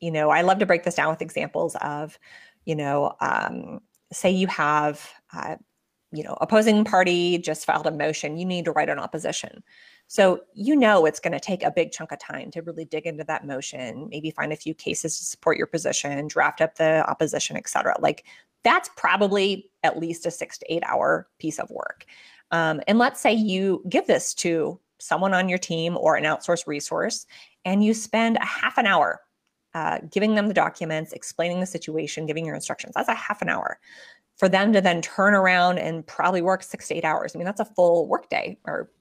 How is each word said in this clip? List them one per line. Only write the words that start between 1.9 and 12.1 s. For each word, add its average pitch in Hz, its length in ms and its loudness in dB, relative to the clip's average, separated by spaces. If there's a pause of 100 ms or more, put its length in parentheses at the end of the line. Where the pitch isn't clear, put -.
you 160 100 -2
know, 143 460 0
um, - 580 -2 (320)
say 185 180 0
you 185 180 2
have, 151 640 0 (240)
uh, 87 220 -10 (640)
you 151 60 -8
know, - 180 -10
opposing 214 420 4
party 180 540 2
just 156 280 -4
filed 156 220 0
a 156 40 -2
motion, 156 460 -4
you 180 80 -6
need 180 200 -4
to 165 60 -2
write 151 180 0
an 143 100 -2
opposition. - 640 -8 (440)
So 185 340 4 (120)
you 254 220 0
know 214 300 6
it's 151 140 2
gonna 170 200 -4
take 185 240 -6
a 156 160 2
big 165 120 0
chunk - 200 -12